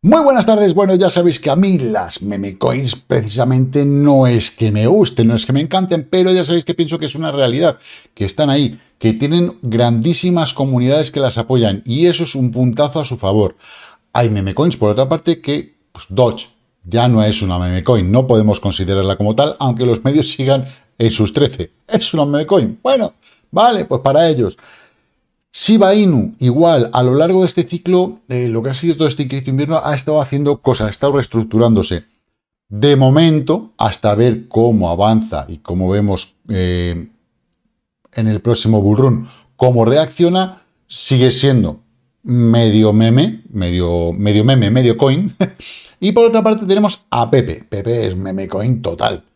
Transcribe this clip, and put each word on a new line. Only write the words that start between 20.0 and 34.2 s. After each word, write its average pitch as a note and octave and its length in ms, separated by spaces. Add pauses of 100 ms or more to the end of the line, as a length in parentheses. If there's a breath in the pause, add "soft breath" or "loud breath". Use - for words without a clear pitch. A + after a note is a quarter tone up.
medios C#3+ 260
sigan C3+ 320 (340 loud breath)
en A2+ 140
sus G#2+ 220
trece. - 380 (180)
Es - 240
una D#3 100
meme C#3+ 220
coin. G3 360
Bueno, B3+ 340 (360 soft breath)
vale, G#3+ 320
pues B2+ 160
para D#3 300
ellos. B2 280 (960 soft breath)
Shiba G3+ 440
Inu, F3 440
igual, C#3 540
a B2+ 80
lo B2+ 140
largo F3 260
de F3+ 60
este F3 160
ciclo, F3+ 560 (100)
eh, B2 200
lo A2+ 120
que C3 80
ha C3+ 60
sido D#3+ 200
todo D#3 120
este C3+ 200
cripto C3+ 220
invierno C#3+ 340
ha D3 120
estado D3+ 260
haciendo C#3+ 400
cosas, A2 260
ha G#2 40
estado C#3+ 220
reestructurándose. A2 920 (640)
De C3+ 280
momento, D#3 840
hasta G#2 360
ver A2+ 340